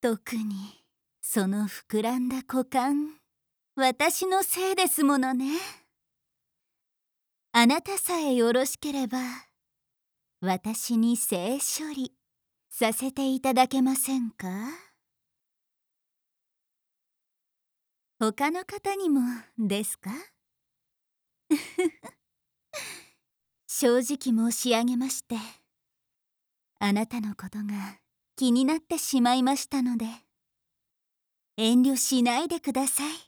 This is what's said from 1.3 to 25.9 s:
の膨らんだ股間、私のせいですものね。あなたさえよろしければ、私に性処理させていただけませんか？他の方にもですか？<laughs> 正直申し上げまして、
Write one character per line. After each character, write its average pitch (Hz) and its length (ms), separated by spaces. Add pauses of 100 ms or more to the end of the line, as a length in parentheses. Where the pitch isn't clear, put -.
の 202 200
膨 - 340
ら 240 180
ん 247 100
だ 262 80
股 262 280
間、 285 540 (560)
私 285 520
の 381 160
せ 381 300
い - 20
で 370 120
す - 160
も 285 140
の 262 160
ね。 269 240 (2000)
あ 233 120
な 294 160
た 392 160
さ 247 220
え 277 160
よ 233 180
ろ 254 120
し - 120
け 294 140
れ 269 160
ば、 254 120 (1200)
私 208 580
に 233 200
性 208 420
処 311 340
理 269 200 (560)
さ 226 240
せ 262 180
て 269 180
い 262 120
た 262 120
だ 254 140
け 262 140
ま 262 140
せ 269 220
ん 233 140
か？ - 160 (3750)
他 226 320
の 359 140
方 403 300
に 381 140
も 277 120 (360)
で 208 260
す - 140
か？ - 140 (1400)
<laughs> - 680 (1500)
正 240 300
直 233 540
申 - 0
し 247 200
上 226 120
げ 247 120
ま 262 140
し - 140
て、 240 140 (1400)